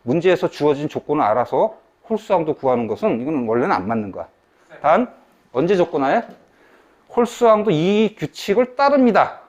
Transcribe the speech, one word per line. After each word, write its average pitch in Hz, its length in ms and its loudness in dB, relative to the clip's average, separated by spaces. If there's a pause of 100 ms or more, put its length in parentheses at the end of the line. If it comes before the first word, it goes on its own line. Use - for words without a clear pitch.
문제에서 165 460 0
주어진 147 400 -2
조건을 147 340 -4
알아서 127 540 0 (320)
홀수항도 180 460 -2
구하는 123 320 0
것은 117 340 -2
이거는 131 260 -4
원래는 120 260 0
안 95 140 -2
맞는 107 260 -4
거야. 87 140 -14 (540)
단, 196 320 0 (400)
언제 170 240 0
조건하에? 170 460 0 (920)
홀수항도 220 580 2
이 196 460 2
규칙을 208 580 -2
따릅니다, 262 720 2